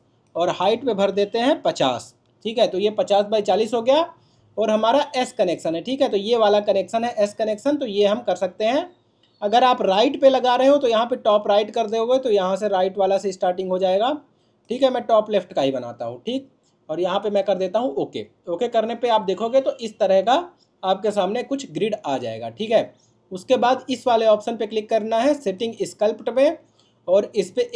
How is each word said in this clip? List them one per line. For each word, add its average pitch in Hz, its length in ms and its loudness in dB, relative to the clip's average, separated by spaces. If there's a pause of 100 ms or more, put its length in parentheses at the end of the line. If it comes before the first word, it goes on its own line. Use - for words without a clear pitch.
(360)
और 170 160 0
हाइट 226 340 0
पे 233 100 0
भर 202 180 0
देते 202 260 -2
हैं 277 220 0
पचास, 131 520 -2 (320)
ठीक 226 120 -6
है। 208 100 4
तो 185 120 -6
ये 208 140 0
पचास 202 340 0
बाई 214 160 0
चालीस 214 300 0
हो 226 100 -2
गया 294 300 2 (440)
और 214 120 0
हमारा 226 360 2 (100)
एस 254 180 -2
कनेक्शन 208 420 -2
है, 170 60 -6
ठीक 269 200 -6
है। 254 80 2
तो 208 80 0
ये 220 200 0
वाला 208 240 4
कनेक्शन 208 420 -2
है 240 120 -4
एस 208 180 0
कनेक्शन, 220 420 -2
तो 277 100 -4
ये 202 200 2
हम 202 140 0
कर 185 180 -2
सकते 196 280 -4
हैं। 294 240 -2 (520)
अगर 214 220 2
आप 247 180 4
राइट 208 400 2
पे 269 80 8
लगा 247 260 4
रहे 254 120 4
हो 285 100 8
तो 277 100 0
यहाँ 226 180 2
पे 240 120 -2
टॉप 208 300 2
राइट 214 240 2
कर 226 160 -2
दोगे 226 320 0
तो 262 120 -2
यहाँ 190 240 2
से 208 140 -2
राइट 190 280 0
वाला 196 200 2
से 190 140 -4
स्टार्टिंग 185 380 -2
हो 185 100 0
जाएगा, 196 320 0 (580)
ठीक 254 140 -2
है। 262 60 6
मैं 247 140 -2
टॉप 214 260 2
लेफ्ट 196 240 -2
का 160 80 0
ही 139 100 2
बनाता 120 340 -8
हूँ, 120 140 -8
ठीक। 262 300 -8 (400)
और 156 100 -6
यहाँ 185 200 -2
पे 214 100 -4
मैं 202 140 0
कर 196 120 0
देता 185 240 -2
हूँ 262 160 -4
ओके। 131 300 -6 (240)
ओके 175 200 -4
करने 226 260 -2
पे 240 140 -2
आप 220 140 2
देखोगे 220 380 0
तो 269 160 -2
इस 220 220 -10
तरह 190 220 6
का 220 120 2 (500)
आपके 202 280 0
सामने 202 320 -2
कुछ 269 280 -8
ग्रिड 202 260 -2
आ 139 200 -4
जाएगा, 113 340 -8
ठीक 214 200 -8
है। 165 220 2 (380)
उसके 196 260 0
बाद 247 320 0
इस 247 180 -6
वाले 226 200 2
ऑप्शन 214 280 2
पे 220 120 -6
क्लिक 214 220 -6
करना 220 280 0
है 277 180 2
सेटिंग 226 380 -6 (100)
स्कल्प्ट 220 480 -2
में 277 260 2 (500)
और 190 280 2
इस 185 160 0
पे 247 100 -2 (140)